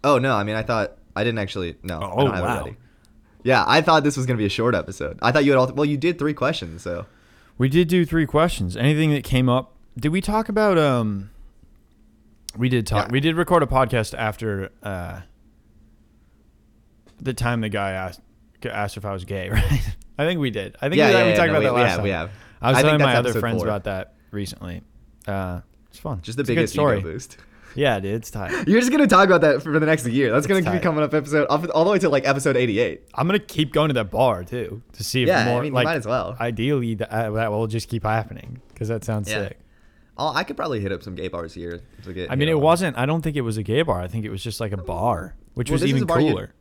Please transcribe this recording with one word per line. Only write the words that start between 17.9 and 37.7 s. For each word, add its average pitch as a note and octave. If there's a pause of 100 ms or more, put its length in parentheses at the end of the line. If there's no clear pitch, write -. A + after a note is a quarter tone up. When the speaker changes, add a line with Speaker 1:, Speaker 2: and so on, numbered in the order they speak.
Speaker 2:
asked, F#2 (400)
g-, -
asked G#2
if G#2
I G2+
was F#2
gay, F#2+
<laughs> -
right? A2 (360)
I C#3+
think F3
we C#3
did. G2
I C3+
think E3
Speaker 1:
Yeah, D3
Speaker 2:
we, -
Speaker 1:
yeah, -
Speaker 2:
we A2+
Speaker 1:
yeah, -
Speaker 2:
talked -
Speaker 1:
no, -
Speaker 2:
about D#3
Speaker 1:
we, C#3
Speaker 2:
that B2+
Speaker 1:
we A#2+
Speaker 2:
last G#2+
Speaker 1:
have, F2
Speaker 2:
time. F#2+
Speaker 1:
we G2+
have. E2+ (320)
Speaker 2:
I A#2+
was C#3
Speaker 1:
I C3+
think D3
Speaker 2:
telling D3+
my C#3+
Speaker 1:
that's A#2+
Speaker 2:
other B2
Speaker 1:
episode A2+
Speaker 2:
friends A#2
Speaker 1:
four. -
Speaker 2:
about G#2
that F#2+ (180)
recently. F#2 (460)
Uh, F#2 (280)
it's -
fun. A2+
Speaker 1:
Just A2+
the C#3+
Speaker 2:
It's C3+
a A#2+
good -
Speaker 1:
biggest A2
Speaker 2:
story. C#3
Speaker 1:
ego E2+
boost. - (380)
Speaker 2:
Yeah, C3
dude, G2
it's A2+
tight. G2
Speaker 1:
<laughs> -
You're G#3+
just B3
gonna D4
talk F#3+
about F3+
that D3
for D#3
the D#3
next D3+
year. A#2+
That's C#3+
Speaker 2:
It's -
Speaker 1:
gonna G3
be E3
Speaker 2:
tight. F3
Speaker 1:
coming D3+
up C3+
episode, D3
all, D#3
all D#3+
the F#3+
way G3
to, F3
like, C#3
episode C#3
eighty-eight. A#2 (100)
Speaker 2:
I'm C#3+
gonna G3
keep D#3
going D3+
to C#3
that G#2
bar, G#2+
too, G2+ (120)
to -
see C3
if A#2+
Speaker 1:
Yeah, E3
I -
Speaker 2:
more, A#2+
Speaker 1:
mean, D3
you -
Speaker 2:
like, B2
Speaker 1:
might B2
as A2+
well. A#2+
Speaker 2:
ideally, A#2
th-, G#2+
uh, A2
that A2
will A2
just A2